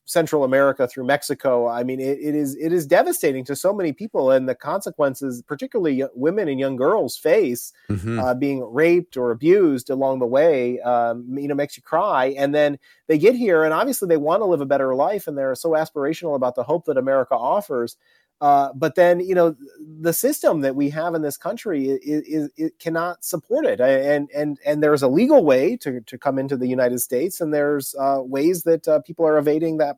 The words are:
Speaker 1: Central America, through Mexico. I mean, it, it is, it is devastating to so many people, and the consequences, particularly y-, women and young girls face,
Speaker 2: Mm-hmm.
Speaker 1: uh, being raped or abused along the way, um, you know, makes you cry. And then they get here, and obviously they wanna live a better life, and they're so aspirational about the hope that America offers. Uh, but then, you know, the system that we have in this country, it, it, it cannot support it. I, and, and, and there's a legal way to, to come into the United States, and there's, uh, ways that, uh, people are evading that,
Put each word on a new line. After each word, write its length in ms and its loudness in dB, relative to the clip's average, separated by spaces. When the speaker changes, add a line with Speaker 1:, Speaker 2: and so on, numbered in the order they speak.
Speaker 1:
Central 380 0
America, 440 2
through 180 -10
Mexico. 640 0
I 160 -2
mean, 160 -4
it, 200 -2
it 140 -4
is, 220 -2
it 180 -4
is 140 0
devastating 580 2
to 100 -6
so 160 0
many 220 -2
people, 380 -2
and 180 2
the 60 -4
consequences, 880 -4
particularly 580 -2
y-, 140 -4
women 320 -2
and 120 -4
young 160 -2
girls 400 0
face, 560 0
Speaker 2:
Mm-hmm. 320 -4
Speaker 1:
uh, 140 0
being 300 -2
raped 520 2
or 140 -2
abused 600 2
along 260 0
the 80 0
way, 540 2
um, 580 -2
you 100 -6
know, 60 -4
makes 240 -4
you 60 -20
cry. 520 0
And 200 0
then 240 2
they 140 2
get 160 6
here, 280 2
and 120 2
obviously 320 -2
they 100 4
wanna 280 0
live 160 2
a 40 -4
better 300 0
life, 320 -2
and 100 -8
they're 160 -2
so 200 -4
aspirational 640 -4
about 200 -2
the 80 -4
hope 220 -4
that 120 -2
America 380 0
offers. 600 -2
Uh, 320 4
but 220 -2
then, 240 6
you 160 -2
know, 180 4
the 140 0
system 480 0
that 120 0
we 160 0
have 240 -4
in 80 -2
this 140 -4
country, 540 -4
it, 360 -4
it, 300 -4
it 240 -6
cannot 420 -6
support 440 -4
it. 160 0
I, 80 4
and, 440 0
and, 320 -4
and 160 0
there's 220 4
a 60 4
legal 340 4
way 320 2
to, 240 -8
to 180 -16
come 220 -2
into 160 -4
the 100 -4
United 340 0
States, 420 -4
and 120 -2
there's, 460 -2
uh, 220 0
ways 420 -2
that, 240 0
uh, 140 2
people 240 -2
are 120 4
evading 420 0
that, 180 -2